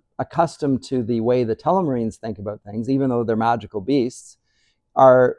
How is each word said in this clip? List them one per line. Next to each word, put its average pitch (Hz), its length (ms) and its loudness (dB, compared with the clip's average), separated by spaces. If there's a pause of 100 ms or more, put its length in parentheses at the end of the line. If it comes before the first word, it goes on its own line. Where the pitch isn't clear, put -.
(180)
accustomed 143 640 -2
to 127 220 -4
the 117 160 -2
way 123 240 2
the 110 100 -2
Telmarines 139 600 -2
think 110 220 -10
about 104 240 -10
things, 107 280 -6
even 135 180 2
though 120 140 0
they're 110 140 0
magical 110 440 -2
beasts, 127 580 -4 (580)
are 127 420 6